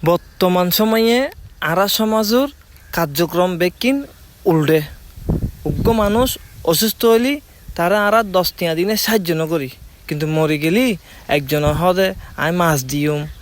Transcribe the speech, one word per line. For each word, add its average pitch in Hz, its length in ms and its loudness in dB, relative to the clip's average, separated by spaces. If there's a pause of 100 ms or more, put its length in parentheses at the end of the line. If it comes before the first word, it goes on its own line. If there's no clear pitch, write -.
বর্তমান 180 580 0 (120)
সময়ে 226 380 2 (540)
আরা 185 140 2 (120)
সমাজের 220 500 0 (480)
কার্যক্রম 170 560 0 (100)
বেকিন 240 360 0 (540)
উল্টে। 156 280 4 (880)
উগ্র - 180 0 (140)
মানুষ 220 280 2 (420)
অসুস্থ 208 300 0 (100)
হইলি 240 220 4 (440)
তারা 175 200 2 (100)
আরা 220 120 4 (160)
দশ 180 120 2 (100)
টিয়া 170 180 -2
দিনে 190 280 0
সাহায্য 214 260 0 (100)
ন - 20 0 (100)
করি, 143 180 -2 (380)
কিন্তু 151 180 -4 (100)
মরি 156 280 0
গেলি 196 220 2 (500)
একজন 147 280 -2 (160)
হদে 185 280 2 (360)
আয় 160 160 0
মাছ 165 180 2 (140)
দিউম 147 300 -2 (200)